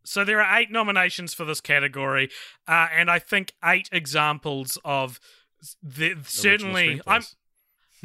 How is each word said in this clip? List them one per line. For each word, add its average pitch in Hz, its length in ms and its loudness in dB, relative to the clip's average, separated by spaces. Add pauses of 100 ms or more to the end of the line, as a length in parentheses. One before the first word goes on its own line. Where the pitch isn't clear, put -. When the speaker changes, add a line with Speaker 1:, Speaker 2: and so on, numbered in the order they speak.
Speaker 1:
So 202 180 -2
there 214 180 2
are 202 180 4
eight 220 120 0
nominations 185 640 0
for 170 120 -8
this 151 140 -4
category, 135 720 0 (380)
uh, 165 240 4
and 170 200 2
I 175 80 4
think 196 340 -2 (100)
eight 185 280 2
examples 151 920 -2
of 135 340 -2 (420)
s-, - 220 -20
the, 147 280 -4
Speaker 2:
Original 156 140 -10
Speaker 1:
certainly, 190 800 0
I'm, 220 160 2
Speaker 2:
screenplays. - 140 -16 (680)